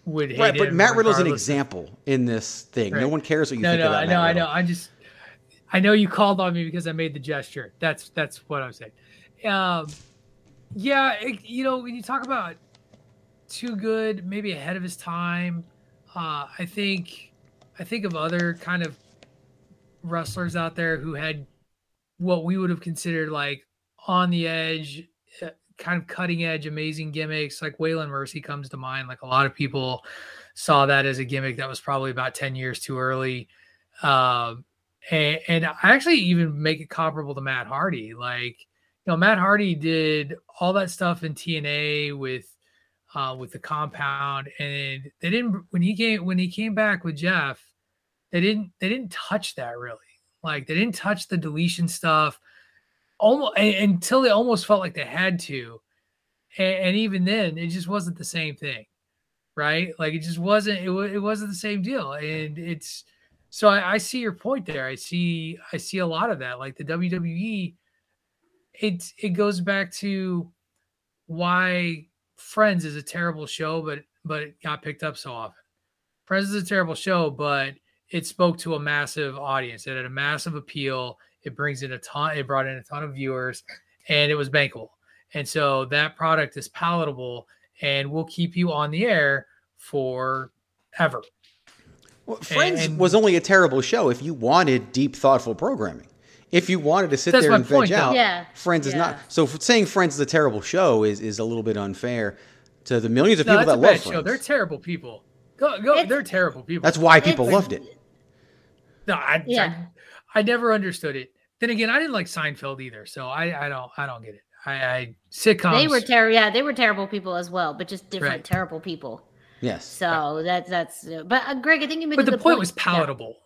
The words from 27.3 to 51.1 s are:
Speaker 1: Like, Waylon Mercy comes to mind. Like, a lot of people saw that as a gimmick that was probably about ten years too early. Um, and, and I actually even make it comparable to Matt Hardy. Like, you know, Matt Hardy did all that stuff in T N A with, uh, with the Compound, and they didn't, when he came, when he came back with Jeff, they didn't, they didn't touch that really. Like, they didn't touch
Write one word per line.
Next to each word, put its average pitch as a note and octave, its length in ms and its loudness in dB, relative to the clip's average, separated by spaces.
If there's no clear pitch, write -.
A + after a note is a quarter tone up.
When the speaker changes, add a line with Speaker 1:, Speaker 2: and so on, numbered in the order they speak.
Speaker 1:
Like, D3+ 180 -8
Waylon D#3+ 300 -2
Mercy C#3 320 -8
comes C#3+ 280 -10
to C#3 80 -16
mind. C3 320 -8
Like, B2+ 140 -16
a C3+ 40 -16
lot C3 180 4
of C3+ 100 -2
people B2+ 500 -4
saw C#3+ 320 4
that C#3 180 4
as C3+ 140 -2
a C3+ 60 -4
gimmick C3 320 -4
that C3+ 120 -8
was C3 120 -12
probably C3+ 300 -4
about B2+ 240 -6
ten C3+ 200 -6
years C3 240 -6
too C3 200 -8
early. B2+ 500 -4
Um, B2+ 640 2
and, D#3 380 0
and E3 180 2
I D#3 160 -4
actually C4+ 360 6
even E3+ 440 2
make D#3 180 0
it D#3 80 -16
comparable D3+ 460 -4
to C3+ 60 -10
Matt C3 260 -4
Hardy. C3 480 -4
Like, A#2+ 420 -8
you F#3 80 0
know, E3 40 0
Matt G3 220 4
Hardy G3 360 2
did D#3 640 0
all F3+ 140 2
that F#3+ 160 -2
stuff F3 340 -4
in D3+ 100 -6
T E3+ 220 -6
N D3 100 -6
A D3 460 -2
with, C3 340 -8
uh, C3 200 -4
with C3 140 -12
the - 80 -16
Compound, C#3 880 -6
and C#3 500 -6
they E3+ 80 -4
didn't, G#3+ 420 -2
when F3 120 0
he G3 140 2
came, G#3+ 280 0
when F#3 140 0
he F3+ 100 0
came G#3+ 260 -4
back G#3 280 0
with D#3+ 140 -6
Jeff, D#3 440 -2
they F3 100 0
didn't, G#3 380 0
they F#3 100 -2
didn't A#3 220 -4
touch - 460 -6
that A#2+ 200 -8
really. A#2+ 220 -12
Like, D3 240 -4
they D#3 80 -4
didn't G3 220 0
touch - 320 -4